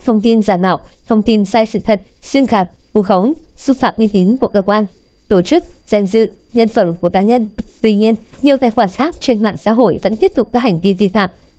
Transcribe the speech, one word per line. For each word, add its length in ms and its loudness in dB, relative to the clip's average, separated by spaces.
thông 160 0
tin 200 2
giả 160 0
mạo, 220 -2
thông 140 0
tin 240 0
sai 200 0
sự 140 -6
thật, 220 -2
xuyên 260 0
tạc, 220 0
vu 80 2
khống, 320 0
xúc 220 -2
phạm 180 -2
uy 100 0
tín 300 2
của 100 -2
cơ 140 -2
quan, 240 0
tổ 140 2
chức, 220 0
danh 200 0
dự, 240 0
nhân 140 2
phẩm 340 0
của 80 0
cá 120 0
nhân. 280 0
Tuy 140 0
nhiên, 200 2
nhiều 160 2
tài 140 0
khoản 180 0
khác 300 -4
trên 240 -2
mạng 140 -2
xã 140 -2
hội 300 2
vẫn 140 -2
tiếp 200 0
tục 180 -2
các 60 0
hành 200 -2
vi 140 0
vi 140 0
phạm. 220 -2